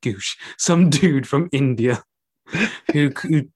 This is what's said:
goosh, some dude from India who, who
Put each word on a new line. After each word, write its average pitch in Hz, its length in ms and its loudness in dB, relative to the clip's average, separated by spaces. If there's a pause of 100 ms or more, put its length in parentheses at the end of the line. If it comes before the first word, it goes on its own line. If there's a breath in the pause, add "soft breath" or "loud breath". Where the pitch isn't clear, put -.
goosh, 104 320 -8 (240 loud breath)
some 175 320 4
dude 139 380 2
from 170 240 -2
India 123 500 0 (920 loud breath)
who, 147 180 2 (120)
who 160 200 0 (140)